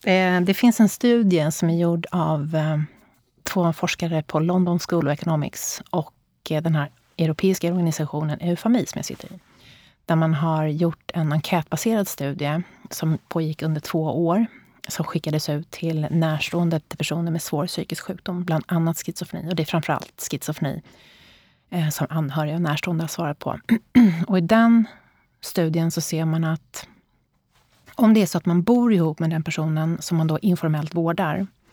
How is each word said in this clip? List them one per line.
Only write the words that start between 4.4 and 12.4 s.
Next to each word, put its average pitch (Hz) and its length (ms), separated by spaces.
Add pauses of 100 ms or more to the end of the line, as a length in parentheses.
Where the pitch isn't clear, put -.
London 175 380
School 165 300
of 143 40
Economics - 800
och, 160 240 (360)
eh, 156 120
den 165 120
här 147 160 (280)
europeiska 170 500
organisationen 156 720
Eufami 175 460
som - 120
jag - 60
sitter - 280
i, 185 60 (680)
där 165 100
man 160 180
har 156 320
gjort 156 480
en 156 180
enkätbaserad 180 760
studie 143 540 (280)